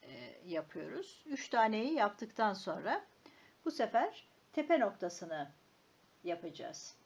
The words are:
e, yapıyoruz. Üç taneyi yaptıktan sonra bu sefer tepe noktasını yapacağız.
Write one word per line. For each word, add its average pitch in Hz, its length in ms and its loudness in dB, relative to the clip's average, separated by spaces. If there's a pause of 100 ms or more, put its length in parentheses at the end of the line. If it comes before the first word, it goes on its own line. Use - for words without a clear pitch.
e, 123 440 -16
yapıyoruz. 165 800 -6
Üç 277 240 -6
taneyi 226 440 4
yaptıktan 214 600 2
sonra 190 520 -2 (600)
bu 320 60 2
sefer 240 560 2 (260)
tepe 311 260 4
noktasını 175 720 -2 (720)
yapacağız. - 720 -6 (100)